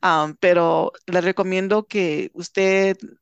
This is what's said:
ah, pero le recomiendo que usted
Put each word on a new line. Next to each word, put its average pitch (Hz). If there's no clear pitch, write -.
ah, 156
pero 170
le 180
recomiendo 190
que 170
usted 190